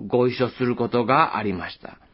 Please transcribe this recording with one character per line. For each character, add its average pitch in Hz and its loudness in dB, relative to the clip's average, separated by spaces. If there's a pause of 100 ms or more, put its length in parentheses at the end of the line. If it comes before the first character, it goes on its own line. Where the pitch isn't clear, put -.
ご 123 2
一 123 -2
緒 120 2
す - -8
る 120 0
こ 120 -2
と 120 0
が 135 2
あ 110 -2
り 101 -2
ま 87 -6
し - -18
た。 - -18 (160)